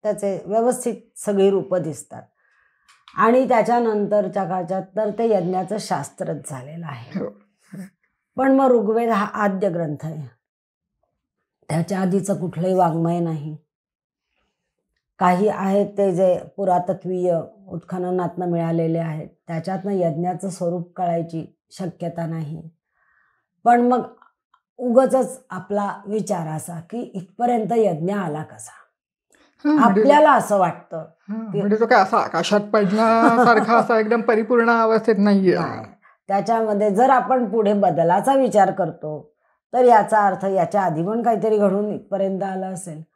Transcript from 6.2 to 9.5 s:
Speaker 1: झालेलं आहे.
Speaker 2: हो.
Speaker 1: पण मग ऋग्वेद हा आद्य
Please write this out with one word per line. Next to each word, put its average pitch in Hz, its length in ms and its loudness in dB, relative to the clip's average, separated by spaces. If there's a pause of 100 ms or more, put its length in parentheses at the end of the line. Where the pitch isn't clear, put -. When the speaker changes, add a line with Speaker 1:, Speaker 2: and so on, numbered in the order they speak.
Speaker 1:
झालेलं 147 360 -12
आहे. 131 320 -12
Speaker 2:
हो. - 80 -6 (1080)
Speaker 1:
पण 269 160 2
मग 269 180 4
ऋग्वेद 226 380 2
हा 208 180 0
आद्य 202 420 -2